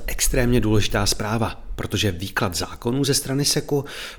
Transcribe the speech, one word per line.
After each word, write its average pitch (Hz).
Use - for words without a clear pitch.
extrémně 123
důležitá 107
zpráva, 107
protože 104
výklad 92
zákonů 123
ze 135
strany 135
secu 143